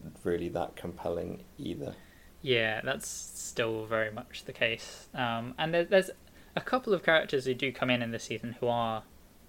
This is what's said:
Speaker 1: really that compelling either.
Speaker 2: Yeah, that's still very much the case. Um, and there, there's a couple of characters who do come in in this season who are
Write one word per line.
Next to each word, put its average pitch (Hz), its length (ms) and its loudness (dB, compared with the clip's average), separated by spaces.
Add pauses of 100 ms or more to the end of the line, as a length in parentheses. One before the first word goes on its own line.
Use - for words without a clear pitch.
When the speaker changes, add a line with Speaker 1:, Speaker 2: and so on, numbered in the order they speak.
(240)
Speaker 1:
really 87 240 0
that 85 260 -4
compelling 87 680 -6 (140)
either. 127 360 -6 (480)
Speaker 2:
Yeah, 113 400 2
that's 131 260 -4
still - 760 -4
very 110 240 0
much - 360 -12
the 135 60 -10
case. - 640 -2
Um, 120 440 -2
and 160 140 0
there, 170 120 6
there's 190 260 6 (460)
a - 40 0
couple 262 320 2
of 170 120 2
characters 151 400 6
who 127 100 2
do 131 180 0
come 127 160 0
in 123 140 4
in 117 80 -2
this 113 140 -6
season 113 360 -6
who 123 60 2
are 117 380 2 (440)